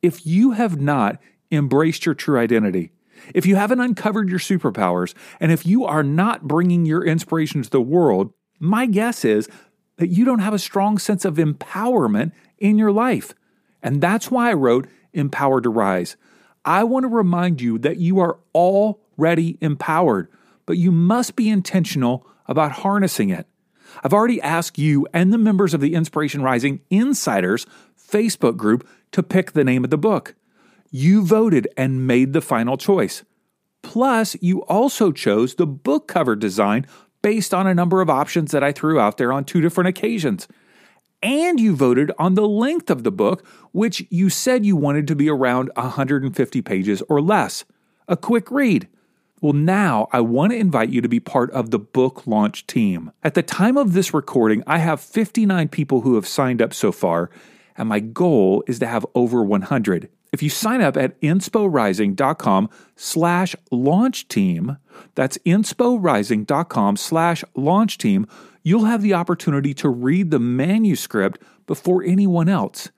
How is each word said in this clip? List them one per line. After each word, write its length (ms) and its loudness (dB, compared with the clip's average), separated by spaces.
If 240 -2
you 260 2
have 280 -2
not 400 0
embraced 540 0
your 100 0
true 240 0
identity, 540 0
if 100 0
you 120 4
haven't 240 0
uncovered 480 -2
your 100 -2
superpowers, 760 -2
and 100 2
if 140 0
you 180 2
are 200 0
not 440 -2
bringing 380 2
your 180 0
inspiration 600 -2
to 60 -10
the 120 2
world, 500 2
my 260 0
guess 400 -2
is 240 0
that 100 0
you 160 2
don't 160 2
have 140 -2
a 40 -2
strong 400 -2
sense 280 -2
of 100 -2
empowerment 960 -2
in 200 2
your 160 2
life. 400 -2
And 160 -2
that's 320 0
why 200 0
I 20 2
wrote 340 2
Empowered 520 0
to 60 0
Rise. 460 0
I 220 2
want 180 0
to 60 -2
remind 500 0
you 200 -2
that 180 -2
you 240 0
are 180 0
already 1040 0
empowered, 680 0
but 120 -2
you 160 2
must 420 0
be 140 0
intentional 760 -2
about 240 0
harnessing 600 0
it. 160 -6
I've 80 2
already 280 2
asked 380 -4
you 320 2
and 220 2
the 40 2
members 360 2
of 80 0
the 140 0
Inspiration 460 -2
Rising 380 0
Insiders 760 0
Facebook 540 -2
group 320 0
to 100 -2
pick 300 -2
the 140 2
name 180 0
of 60 -4
the 80 0
book. 360 -2
You 340 4
voted 500 2
and 320 -2
made 240 2
the 80 0
final 380 -2
choice. 480 -2
Plus, 580 -2
you 240 -2
also 480 0
chose 440 0
the 120 0
book 400 -4
cover 300 0
design 500 0
based 320 -2
on 140 0
a 80 2
number 240 2
of 100 0
options 420 -2
that 120 0
I 80 0
threw 260 0
out 200 2
there 160 0
on 100 -2
two 160 -2
different 300 0
occasions. 580 -4
And 380 0
you 160 4
voted 420 2
on 180 2
the 120 2
length 420 -2
of 140 0
the 80 0
book, 340 -2
which 360 -2
you 200 2
said 360 0
you 120 2
wanted 320 0
to 80 -2
be 120 2
around 460 0
a 140 -4
hundred 340 -2
and 100 -6
fifty 280 -2
pages 480 -2
or 100 2
less. 460 -2
A 80 0
quick 340 -2
read. 380 0
Well, 100 2
now 580 0
I 100 2
want 300 2
to 80 -4
invite 300 0
you 120 0
to 80 2
be 100 0
part 300 -2
of 220 -4
the 80 0
book 480 -2
launch 400 -2
team. 440 -2
At 100 -2
the 80 2
time 340 0
of 180 0
this 200 0
recording, 540 0
I 100 0
have 240 0
fifty-nine 680 0
people 320 -2
who 120 2
have 140 0
signed 340 -2
up 140 -2
so 160 0
far, 400 -2
and 140 -6
my 120 0
goal 640 2
is 100 -4
to 80 -2
have 180 -4
over 280 2
one 200 0
hundred. 460 -2
If 120 -6
you 80 0
sign 280 -4
up 160 2
at 260 -2
inspo 460 0
rising 460 0
dot 240 0
com 320 0
slash 600 -2
launch 560 0
team, 500 -2
that's 240 -2
inspo 600 0
rising 440 0
dot 260 -2
com 260 0
slash 480 -2
launch 420 0
team, 300 0
you'll 240 2
have 160 0
the 140 2
opportunity 580 -2
to 160 -2
read 400 0
the 80 0
manuscript 1040 0
before 380 -2
anyone 440 2
else. 500 -4